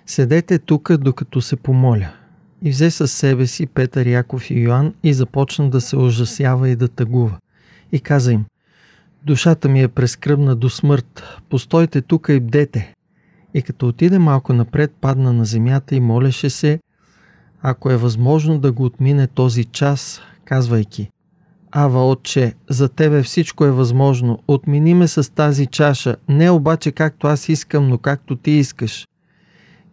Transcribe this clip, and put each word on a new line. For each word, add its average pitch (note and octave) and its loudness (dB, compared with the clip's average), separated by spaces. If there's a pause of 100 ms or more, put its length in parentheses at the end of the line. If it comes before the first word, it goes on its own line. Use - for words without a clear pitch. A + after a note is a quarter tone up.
„Седете D#3 0
тука, D#3 0
докато C3+ -2
се - -4
помоля.“ B2 0 (500)
И D#3 -2
взе D#3 2
със D3 -4
себе C3 0
си C#3 -6
Петър, B2+ -2
Яков B2 -2
и A#2+ -2
Йоан B2 0
и D3+ 2
започна C3+ -2
да C3 0
се C#3 -6
ужасява B2+ 0
и B2 0
да B2 0
тъгува. A#2 -2 (540)
И D#3 -2
каза B2 0
им: G#2+ 0 (840)
„Душата D3+ 0
ми C3+ 4
е B2+ 2
прескръбна C3+ 0
до B2 -2
смърт, - -2 (260)
постойте D#3+ 0
тука D#3 -2
и C3+ 4
бдете.“ B2 -2 (600)
И C3+ 0
като - -4
отиде F3 2
малко C#3 2
напред, C3+ 0
падна C3 0
на A#2 0
земята A#2+ -2
и C3 0
молеше B2+ 0
се, D3+ -2 (840)
«Ако C3 -4
е B2+ 2
възможно C3+ 0
да C3+ 0
го B2+ -2
отмине C3+ 0
този B2 0
час», - -4 (240)
казвайки: A#2 -2 (640)
„Ава, C3 2
Отче, C3 -2 (160)
за C3+ 0
Тебе D3 2
всичко D#3 -2
е C#3 4
възможно, B2 0 (100)
отмини D3 2
ме F3 4
с - -4
тази C#3+ 0
чаша, C#3 0 (120)
не D#3 4
обаче D#3+ 0
както D#3 -4
аз D3 -2
искам, D3 -2
но A#2+ 0
както C#3 -6
Ти D3+ -4
искаш.“ - -2 (840)